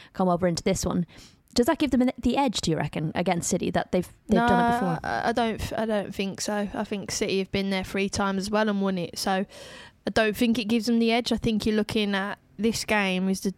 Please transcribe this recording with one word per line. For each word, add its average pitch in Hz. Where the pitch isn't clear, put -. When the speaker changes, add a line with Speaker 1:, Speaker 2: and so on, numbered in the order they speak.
Speaker 1:
come 185
over 175
into 170
this -
one. 180
Does 240
that 320
give 294
them 254
the 240
edge, 277
do 170
you 156
reckon, 151
against 175
City, 180
that -
they've, 180
they've 220
done 240
it 240
Speaker 2:
No, 240
Speaker 1:
before? 175
Speaker 2:
I, 113
I -
don't, 226
I 226
don't 208
think 196
so. 208
I 240
think 202
City 196
have 190
been 196
there 190
three 196
times 196
as 202
well 214
and 202
won 190
it. -
So 202
I -
don't 214
think 226
it 233
gives 220
them 233
the 226
edge. 233
I 220
think 220
you're 220
looking 208
at 196
this 214
game 190
is 190
the 190